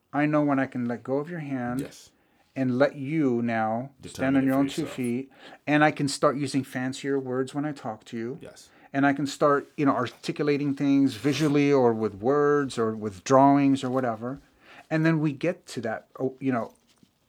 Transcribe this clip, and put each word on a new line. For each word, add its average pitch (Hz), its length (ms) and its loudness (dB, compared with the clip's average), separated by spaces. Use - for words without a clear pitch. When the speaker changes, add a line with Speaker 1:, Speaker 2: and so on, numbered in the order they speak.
Speaker 1:
I 147 140 0
know 151 160 2
when 139 160 2
I 131 80 0
can 127 200 -6
let 117 160 -6
go 135 140 -2
of 147 100 -6
your 175 120 -10
hand 131 420 -6
Speaker 2:
Yes. - 300 -14
Speaker 1:
and 127 220 0
let 143 180 2
you 135 460 0
now 113 480 -2
stand 135 300 -2
Speaker 2:
Determine - 0 -
Speaker 1:
on 135 80 4
Speaker 2:
it - 20 2
Speaker 1:
your 135 80 2
Speaker 2:
for 135 60 2
Speaker 1:
own 139 80 2
two 147 160 -6
Speaker 2:
yourself. - 120 -10
Speaker 1:
feet, 123 360 -4
and 147 180 4
I 151 60 6
can 147 180 -2
start 139 300 0
using 135 260 -2
fancier 131 560 -6
words 131 360 -4
when 147 100 -4
I 151 60 -6
talk 117 340 -10
to 120 120 -10
you. 120 220 -8
Speaker 2:
Yes. - 300 -20
Speaker 1:
And 139 120 4
I 143 60 4
can 147 120 -4
start, 143 500 0
you 143 120 0
know, 117 80 4
articulating 143 800 -2
things 139 400 2
visually 143 580 2
or 120 220 4
with 110 260 -2
words 143 560 0
or 110 180 -2
with 104 280 -10
drawings 139 600 6
or 131 60 -4
whatever. 123 500 -4
And 160 120 0
then 165 160 4
we 151 120 0
get 160 380 -4
to 127 120 -10
that, 110 280 -8
oh, 131 200 -4
you 131 120 -2
know, 113 220 -4